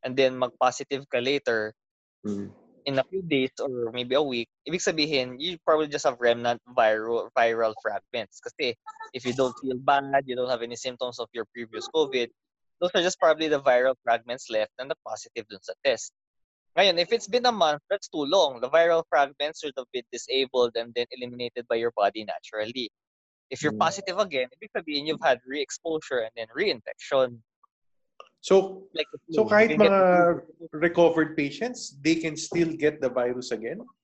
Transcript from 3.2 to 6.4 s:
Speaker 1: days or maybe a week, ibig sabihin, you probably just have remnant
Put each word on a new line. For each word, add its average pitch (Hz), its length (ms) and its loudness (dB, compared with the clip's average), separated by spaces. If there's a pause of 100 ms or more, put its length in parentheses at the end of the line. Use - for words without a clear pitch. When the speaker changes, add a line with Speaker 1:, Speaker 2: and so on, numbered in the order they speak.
Speaker 1:
days 143 400 0
or 120 320 -4
maybe 123 240 -2
a 151 80 4
week, 120 240 -4 (160)
ibig 165 160 -4
sabihin, 147 560 -2
you 165 280 -8
probably 156 240 2
just 143 200 -2
have 123 120 -2
remnant 120 400 2 (120)